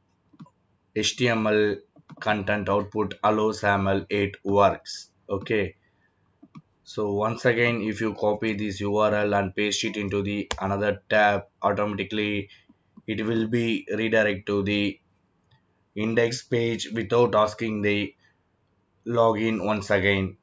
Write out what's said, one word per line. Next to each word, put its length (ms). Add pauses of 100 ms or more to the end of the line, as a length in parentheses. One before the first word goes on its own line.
(960)
H 220
T 120
M 180
L 300 (420)
content 500
output, 540
"Hello 280
saml, 580
it 340
works." 680 (200)
Okay. 460 (1080)
So 300
once 320
again, 360
if 180
you 140
copy 400
this 280
U 160
R 180
L 180
and 220
paste 300
it 120
into 240
the 300 (100)
another 480
tab, 360 (180)
automatically 840 (580)
it 180
will 220
be 420
redirect 580
to 140
the 380 (960)
index 480
page 500
without 400
asking 480
the 320 (960)
login 580
once 240
again. 540